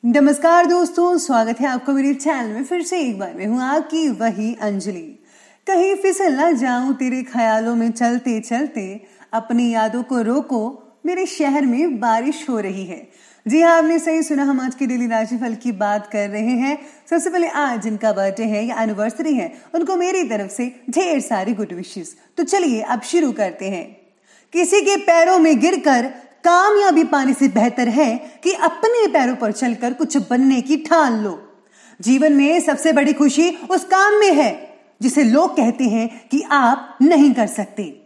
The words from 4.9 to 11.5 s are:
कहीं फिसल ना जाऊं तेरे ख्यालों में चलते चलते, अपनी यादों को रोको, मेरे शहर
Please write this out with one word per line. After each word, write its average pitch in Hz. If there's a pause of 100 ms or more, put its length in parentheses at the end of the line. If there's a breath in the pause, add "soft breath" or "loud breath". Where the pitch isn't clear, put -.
कहीं 381
फिसल 381
ना 294
जाऊं 254
तेरे 254
ख्यालों 226
में 233
चलते 240
चलते, 220 (320 soft breath)
अपनी 233
यादों 226
को 247
रोको, 240 (440)
मेरे 359
शहर 285